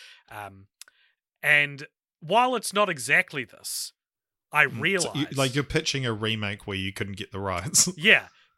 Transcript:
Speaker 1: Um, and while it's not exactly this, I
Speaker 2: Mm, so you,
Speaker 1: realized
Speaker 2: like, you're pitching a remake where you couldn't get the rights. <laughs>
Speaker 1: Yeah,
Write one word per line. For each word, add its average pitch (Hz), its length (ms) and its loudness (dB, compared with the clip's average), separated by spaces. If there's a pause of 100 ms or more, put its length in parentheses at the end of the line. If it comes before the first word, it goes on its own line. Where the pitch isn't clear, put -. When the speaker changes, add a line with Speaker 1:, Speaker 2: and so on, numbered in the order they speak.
(300)
Speaker 1:
Um, 98 380 -16 (720)
and 147 440 2 (340)
while 233 340 2
it's - 180 -4
not 202 160 4
exactly 143 560 0
this, - 480 -10 (600)
I 147 140 4
Speaker 2:
Mm, - 40 -4
so 139 60 -10
you, 113 60 -6
Speaker 1:
realized 156 540 0
Speaker 2:
like, 135 180 2
you're 143 100 0
pitching 139 420 -2
a 117 60 -2
remake 107 540 -4
where 101 100 -4
you 95 160 -4
couldn't 98 240 -8
get 98 160 -12
the 98 80 -8
rights. 98 520 0
<laughs> 185 40 -14
Speaker 1:
Yeah, 156 300 4 (320)